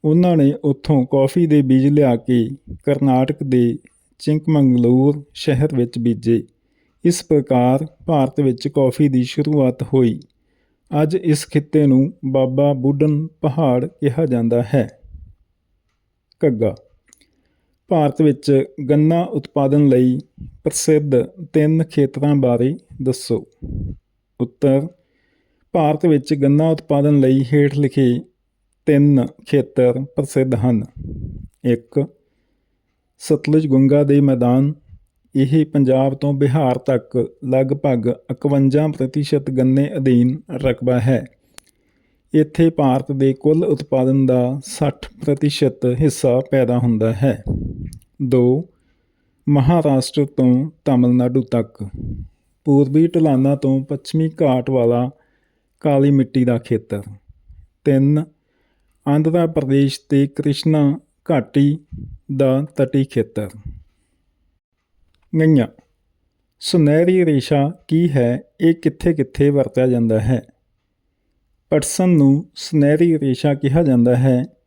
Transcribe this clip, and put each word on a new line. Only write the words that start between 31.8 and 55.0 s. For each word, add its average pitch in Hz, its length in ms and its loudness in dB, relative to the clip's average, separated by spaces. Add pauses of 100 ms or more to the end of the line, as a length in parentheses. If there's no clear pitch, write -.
ਸਤਲੁਜ 151 480 -2
ਗੰਗਾ 135 360 2
ਦੇ 143 180 2
ਮੈਦਾਨ। 131 520 0 (600)
ਇਹ 139 300 0
ਪੰਜਾਬ 135 480 0
ਤੋਂ 143 200 -4
ਬਿਹਾਰ 135 440 0
ਤੱਕ - 580 -4 (100)
ਲਗਭਗ 131 600 -2 (240)
ਇਕਵੰਜਾ 139 560 0
ਪ੍ਰਤੀਸ਼ਤ 143 640 -4
ਗੰਨੇ 131 460 0
ਅਧੀਨ 131 440 2 (100)
ਰਕਬਾ 127 480 -2
ਹੈ। 127 260 0 (1080)
ਇੱਥੇ 156 360 2
ਭਾਰਤ 135 420 -2
ਦੇ 135 220 0
ਕੁੱਲ 156 320 0
ਉਤਪਾਦਨ 135 600 0
ਦਾ 127 400 -2
ਸੱਠ - 420 -6 (180)
ਪ੍ਰਤੀਸ਼ਤ 143 600 -2
ਹਿੱਸਾ 127 560 0 (100)
ਪੈਦਾ 123 280 0
ਹੁੰਦਾ 113 340 0
ਹੈ। 110 300 -2 (800)
ਦੋ, 131 480 0 (800)
ਮਹਾਰਾਸ਼ਟਰ 143 760 0
ਤੋਂ 131 440 0 (160)
ਤਮਿਲਨਾਡੂ 123 560 0
ਤੱਕ। 113 480 -6 (760)
ਪੂਰਬੀ 143 420 2
ਢਲਾਨਾਂ 143 500 0
ਤੋਂ 135 280 -2
ਪੱਛਮੀ 160 440 -4 (120)
ਘਾਟ 131 280 0
ਵਾਲਾ 120 400 0 (680)